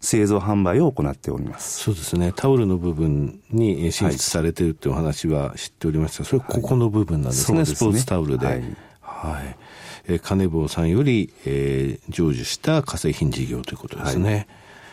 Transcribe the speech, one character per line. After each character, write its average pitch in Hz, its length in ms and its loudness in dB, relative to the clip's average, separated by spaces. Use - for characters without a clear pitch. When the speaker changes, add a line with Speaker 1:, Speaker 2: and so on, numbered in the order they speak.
Speaker 1:
製 104 260 4
造 104 120 4
販 101 260 2
売 92 160 4
を 165 100 4
行 73 140 -2
っ 71 100 -2
て - 160 -8
お 65 80 -4
り - 60 -6
ま - 160 -8
す。 - 240 -8
Speaker 2:
そ 110 80 2
う - 20 0
で 82 60 -6
す - 160 -4
ね。 87 180 2
タ 135 160 2
オ 135 60 6
ル 117 100 4
の 92 120 2
部 85 140 0
分 73 460 0
に、 104 320 2
え 82 40 2
ー、 - 40 2
進 95 180 0
出 69 180 -2
さ 82 140 0
れ 82 100 2
て 90 120 0
い 82 40 4
る 78 60 0
と - 140 -4
い - 20 2
う - 40 0
お - 20 -2
話 78 320 -2
は 73 280 0
知 - 120 -10
っ - 20 -16
て - 160 -6
お 78 60 2
り 78 60 0
ま 78 100 2
し - 80 -8
た。 76 80 -8
Speaker 1:
は - 20 -6
い。 - 40 -14
Speaker 2:
そ - 40 2
れ 131 60 2
こ - 200 -4
こ 127 160 0
の 117 140 4
部 104 140 2
分 - 180 0
な 92 60 -2
ん - 20 -2
で 65 60 -2
す - 160 0
ね。 165 60 4
Speaker 1:
は 160 40 4
い。 151 40 4
そ 78 60 -2
う - 20 -4
で - 20 -6
す 117 80 0
ね。 107 60 4
Speaker 2:
ス - 20 4
ポ 107 40 4
ー 117 40 2
ツ 127 60 -2
タ 90 140 0
オ 80 40 0
ル 67 140 0
で。 65 80 -2
Speaker 1:
は 67 80 0
い。 62 220 -6
Speaker 2:
は 76 400 -8
い。 69 160 -10
え 87 80 2
ー、 - 20 -4
カ - 160 -4
ネ 95 140 2
ボ 80 160 0
ウ 76 40 -2
さ 85 140 -2
ん 82 80 2
よ 120 140 4
り、 117 280 2
え 69 540 -2
ー、 - 20 -12
成 80 200 2
就 60 100 -4
し - 140 -6
た 156 260 0
化 - 160 -8
成 78 140 0
品 73 180 0
事 65 160 -2
業 62 160 -6
と - 80 -12
い - 40 -8
う - 40 -12
こ - 80 -14
と - 120 -14
で - 80 -6
す - 120 -2
ね。 101 160 2
Speaker 1:
は 107 40 0
い。 101 80 -6